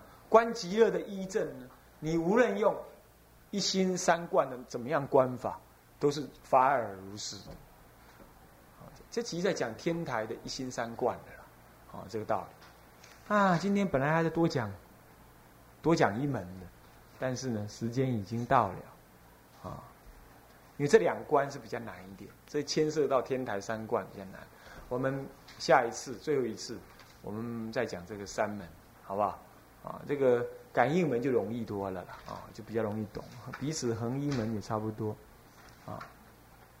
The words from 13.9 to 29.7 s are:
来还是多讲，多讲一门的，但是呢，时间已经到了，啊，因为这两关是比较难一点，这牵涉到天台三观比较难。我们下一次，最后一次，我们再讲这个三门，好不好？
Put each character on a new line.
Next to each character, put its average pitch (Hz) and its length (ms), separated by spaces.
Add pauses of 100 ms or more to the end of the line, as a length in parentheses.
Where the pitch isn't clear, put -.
来 147 100
还 165 120
是 165 80
多 165 160
讲， 120 240 (1120)
多 160 120
讲 113 240
一 143 60
门 127 160 (180)
的， 90 60 (540)
但 127 180
是 131 120
呢， 104 180
时 117 200
间 131 240
已 107 120
经 113 220
到 120 240
了， 92 60 (920)
啊， - 140 (920)
因 143 60
为 143 40
这 180 100
两 135 280
关 139 240
是 143 80
比 123 100
较 120 120
难 107 160 (140)
一 98 60
点， 98 140 (160)
这 147 160
牵 151 300
涉 151 160
到 131 140
天 127 220
台 107 160
三 110 280
观 107 260
比 104 60
较 95 60
难。 95 140 (480)
我 123 100
们 135 280 (320)
下 143 280
一 117 60
次， 123 260
最 147 200
后 127 80
一 110 80
次， 107 240 (440)
我 - 100
们 113 420
再 120 120
讲 90 200
这 107 100
个 101 100
三 107 240
门， 101 180 (360)
好 98 120
不 104 60
好？ 95 180 (440)